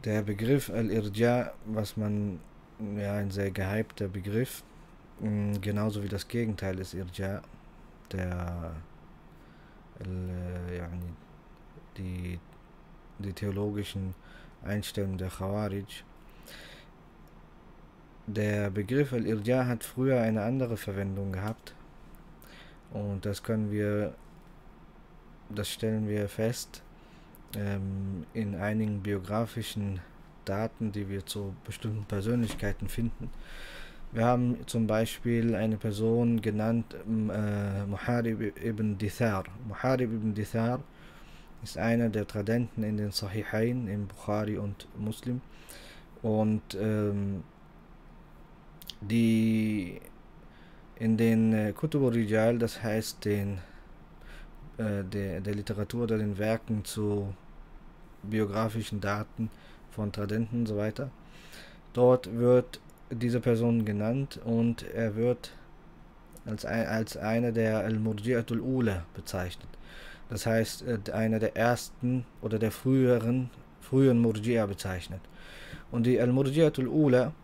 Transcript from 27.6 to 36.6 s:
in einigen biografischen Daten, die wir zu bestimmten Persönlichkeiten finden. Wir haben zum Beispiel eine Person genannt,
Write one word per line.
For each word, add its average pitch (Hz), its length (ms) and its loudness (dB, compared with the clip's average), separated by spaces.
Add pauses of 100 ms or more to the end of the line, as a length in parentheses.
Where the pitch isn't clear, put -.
in 104 220 -2
einigen 104 460 0
biografischen 101 1000 -2 (460)
Daten, 107 480 -2
die 101 160 -4
wir 98 180 -6
zu 101 260 -6 (120)
bestimmten 107 400 -6
Persönlichkeiten 107 840 -2
finden. - 400 -2 (840)
Wir 113 120 2
haben 123 420 4
zum 113 200 0
Beispiel 113 720 2
eine 110 200 2
Person 113 680 2
genannt, 113 520 0 (140)